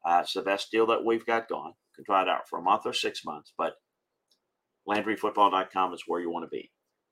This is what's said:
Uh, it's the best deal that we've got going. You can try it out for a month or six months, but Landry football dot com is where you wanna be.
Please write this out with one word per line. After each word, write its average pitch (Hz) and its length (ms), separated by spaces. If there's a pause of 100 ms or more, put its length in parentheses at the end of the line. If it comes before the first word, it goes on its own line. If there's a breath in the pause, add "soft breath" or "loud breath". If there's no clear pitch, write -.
Uh, 85 180
it's - 100
the 95 100
best 98 300
deal 110 140
that 113 180
we've 113 200
got 113 240
going. 80 240
You - 220
can - 100
try 98 180
it 92 60
out - 200
for 85 100
a 85 40
month 101 220
or 120 80
six - 320
months, 78 320
but 80 180 (1120)
Landry 104 280
football 101 380
dot 95 200
com 90 220
is - 140
where 87 120
you 85 100
wanna 80 180
be. - 200 (440)